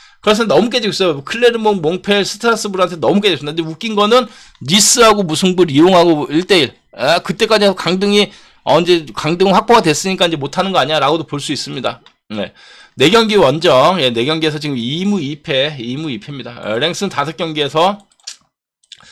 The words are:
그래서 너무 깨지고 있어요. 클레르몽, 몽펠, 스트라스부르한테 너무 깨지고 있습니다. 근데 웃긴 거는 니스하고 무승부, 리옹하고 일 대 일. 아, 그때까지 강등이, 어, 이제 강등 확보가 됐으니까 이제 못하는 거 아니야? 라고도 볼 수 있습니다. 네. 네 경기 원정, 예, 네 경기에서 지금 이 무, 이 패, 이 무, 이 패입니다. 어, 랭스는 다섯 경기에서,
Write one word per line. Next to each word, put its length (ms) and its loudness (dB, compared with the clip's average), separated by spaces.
그래서 240 2
너무 240 2
깨지고 220 -2
있어요. 340 -2
클레르몽, 560 0
몽펠, 460 -2
스트라스부르한테 720 -2
너무 260 0
깨지고 140 2
있습니다. 200 -8
근데 140 -4
웃긴 240 -8
거는 320 2
니스하고 640 2
무승부, 420 0
리옹하고 640 4
일 160 0
대 140 2
일. 140 -2
아, 260 0
그때까지 540 0
강등이, 560 0
어, 160 2
이제 340 0
강등 400 0
확보가 260 4
됐으니까 460 0
이제 100 -4
못하는 360 -4
거 60 2
아니야? 200 0
라고도 280 0
볼 140 -8
수 120 -8
있습니다. 500 -8
네. 220 -8
네 120 4
경기 280 2
원정, 640 4
예, 100 2
네 140 -2
경기에서 320 -2
지금 180 -6
이 300 -6
무, 160 0
이 200 -10
패, 380 -4
이 160 -8
무, 140 -8
이 100 -8
패입니다. 400 -16
어, 180 -4
랭스는 300 -4
다섯 280 -6
경기에서, 600 -2